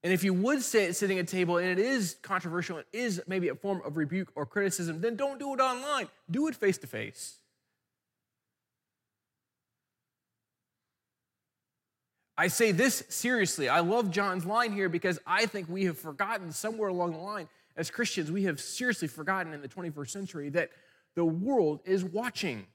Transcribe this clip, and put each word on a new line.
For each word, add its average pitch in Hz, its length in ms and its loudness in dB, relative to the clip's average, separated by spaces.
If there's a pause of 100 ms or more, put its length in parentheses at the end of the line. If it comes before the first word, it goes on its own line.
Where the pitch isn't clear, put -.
And 175 100 2
if 180 100 4
you 190 120 4
would 247 260 4
say 214 240 4
it 175 120 0
sitting 190 220 2
at 175 60 0
a - 20 -4
table 175 300 2
and 175 100 2
it 180 120 2
is 226 420 2
controversial, 175 580 -4
it - 140 -14
is 220 340 -2
maybe 180 220 0
a 156 60 0
form 196 320 -2
of 151 100 -6
rebuke 165 380 -2
or 147 100 -4
criticism, 170 560 -2
then 226 160 0
don't 277 220 -2
do 277 160 -4
it 254 60 -2
online. 262 500 0 (200)
Do 269 180 2
it - 80 -4
face 196 220 4
to - 80 -14
face. - 520 -8 (4000)
I 170 120 4
say 220 240 4
this 220 360 4
seriously. 196 600 0
I 151 120 6
love 202 300 2
John's 185 340 0
line 220 280 0
here 196 180 0
because 170 360 0
I 202 200 2
think 185 240 -6
we 190 140 0
have 170 120 2
forgotten 170 560 -4
somewhere 220 380 -2
along 175 220 0
the 160 60 -8
line, 190 300 -10 (280)
as 165 140 -4
Christians, 170 400 -2
we 196 120 0
have 170 180 0
seriously 233 480 -2
forgotten 165 440 -4
in 147 100 -12
the 139 60 -12
twenty-first 151 440 -8
century 175 380 -8
that 165 200 0 (440)
the 170 100 2
world 170 600 2
is 185 200 2
watching. 180 720 -4